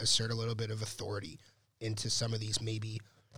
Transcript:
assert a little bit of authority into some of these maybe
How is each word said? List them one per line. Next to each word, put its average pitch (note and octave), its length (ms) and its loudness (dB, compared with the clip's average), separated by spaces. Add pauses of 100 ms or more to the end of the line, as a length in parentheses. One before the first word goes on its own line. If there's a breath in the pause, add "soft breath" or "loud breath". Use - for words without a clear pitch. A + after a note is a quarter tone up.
assert A2+ 300 4
a A#2 40 0
little A2+ 200 0
bit A2 160 -2
of G#2+ 100 -2
authority G2+ 580 -4 (420)
into A2 280 0
some A2+ 240 2
of A2 60 0
these G#2+ 200 0
maybe A2 400 -2 (380)